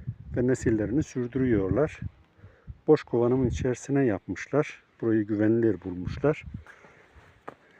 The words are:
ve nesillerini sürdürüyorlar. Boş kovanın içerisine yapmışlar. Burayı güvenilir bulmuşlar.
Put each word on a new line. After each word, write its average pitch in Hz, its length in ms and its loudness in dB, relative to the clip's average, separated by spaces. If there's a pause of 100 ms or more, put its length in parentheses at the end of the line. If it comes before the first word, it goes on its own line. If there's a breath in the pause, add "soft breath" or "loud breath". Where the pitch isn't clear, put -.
(360 loud breath)
ve 123 100 0
nesillerini 113 560 0
sürdürüyorlar. 123 960 -2 (840 loud breath)
Boş 156 160 6
kovanın 123 440 2
içerisine 135 580 0
yapmışlar. - 800 -2 (180)
Burayı 110 260 2
güvenilir 107 580 2
bulmuşlar. 92 600 -4 (1400 loud breath)